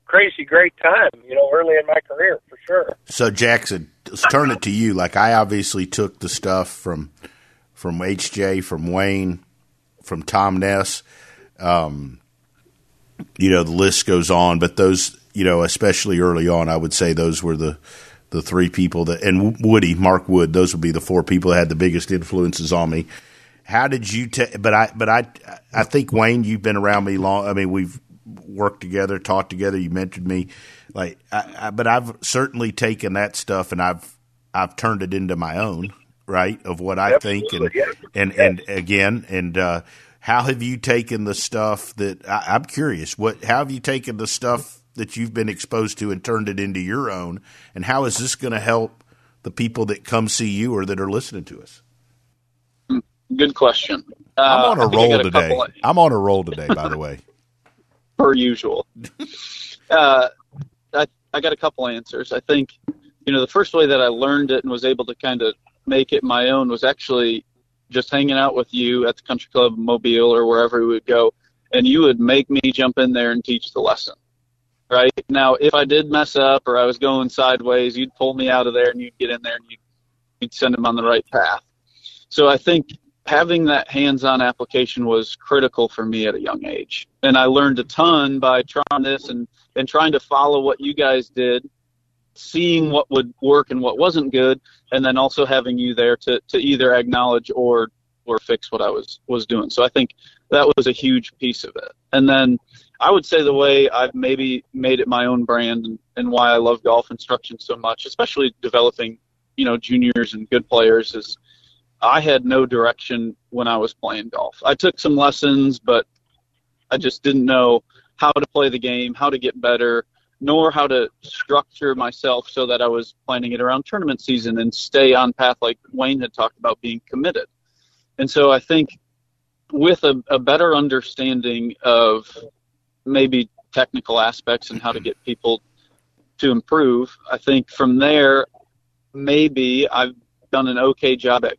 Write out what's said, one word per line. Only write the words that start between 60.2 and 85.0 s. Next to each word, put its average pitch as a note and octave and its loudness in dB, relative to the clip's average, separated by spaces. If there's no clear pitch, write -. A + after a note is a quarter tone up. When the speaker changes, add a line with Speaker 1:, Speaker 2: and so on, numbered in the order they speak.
Speaker 3:
I, D3 0
I D3 -4
got D#3 0
a D3 -6
couple C3 -4
answers. A#2+ -10
I B2 -4
think, C#3+ 0
you C#3 0
know, C3+ 2
the B2+ -2
first G3 0
way D#3+ 6
that C3+ 4
I B2 4
learned C3+ 0
it B2+ 0
and C3 -6
was B2 -4
able B2+ 0
to A#2+ -12
kinda A#2+ -4
make C3+ 0
it C#3 0
my B2 0
own C3+ 0
was A#2 -4
actually B2 -2
just B2 -4
hanging C#3 0
out C3+ 2
with A#2+ -4
you B2 0
at A#2 -2
the - -20
country - -8
club A#2+ 2
in A2+ -6
Mobile A#2 2
or A#2 2
wherever A#2 2
we A#2 0
would A2+ -2
go, A#2 4
and B2+ 2
you C#3 4
would C3 4
make C3 2
me C#3 0
jump B2+ 0
in B2+ 2
there A#2+ 0
and A#2 -4
teach - -6
the - -4
lesson. - -2
Right? B2+ 4
Now, C3+ 4
if D3 2
I C#3+ 2
did D3+ 0
mess D3 0
up C3+ 4
or B2 0
I B2 4
was B2 0
going C3 -2
sideways, B2 0
you'd C3 -6
pull C3 -2
me C3 -4
out B2+ 2
of A#2+ -2
there B2 2
and A#2+ -8
you'd B2 -14
get B2 -4
in A#2+ -6
there A#2 -10
and A#2 -16
you'd, A#2 -20
you'd A#2+ -10
send B2+ 0
them A#2+ -2
on A#2 0
the A#2 -4
right A#2 2
path. F#2 0
So D3 4
I C#3 6
think E3+ 0
having E3 2
that D3 0
hands-on C3+ 0
application B2 -2